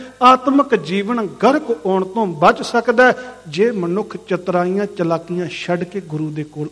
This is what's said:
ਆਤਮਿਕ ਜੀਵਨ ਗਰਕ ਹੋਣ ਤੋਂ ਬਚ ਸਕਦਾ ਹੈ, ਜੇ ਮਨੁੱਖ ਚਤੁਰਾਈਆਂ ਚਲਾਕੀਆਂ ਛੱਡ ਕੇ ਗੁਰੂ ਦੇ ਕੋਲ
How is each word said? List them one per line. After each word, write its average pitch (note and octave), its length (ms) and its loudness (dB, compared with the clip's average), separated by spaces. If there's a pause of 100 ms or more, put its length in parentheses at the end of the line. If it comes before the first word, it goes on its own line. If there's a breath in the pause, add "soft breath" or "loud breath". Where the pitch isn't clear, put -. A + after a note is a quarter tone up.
(220 loud breath)
ਆਤਮਿਕ B3+ 540 6
ਜੀਵਨ G3 500 -2
ਗਰਕ A#3 600 0
ਹੋਣ F#3+ 200 0
ਤੋਂ G#3+ 220 -2
ਬਚ F3+ 340 2
ਸਕਦਾ A#3+ 440 2
ਹੈ, B3 80 6 (340 loud breath)
ਜੇ F3+ 240 0
ਮਨੁੱਖ G3 460 -4
ਚਤੁਰਾਈਆਂ F#3 680 -2
ਚਲਾਕੀਆਂ F3 600 -4
ਛੱਡ F3 360 -6
ਕੇ F#3 180 -8
ਗੁਰੂ D#3 280 -6
ਦੇ D3+ 140 -8
ਕੋਲ D3+ 280 -10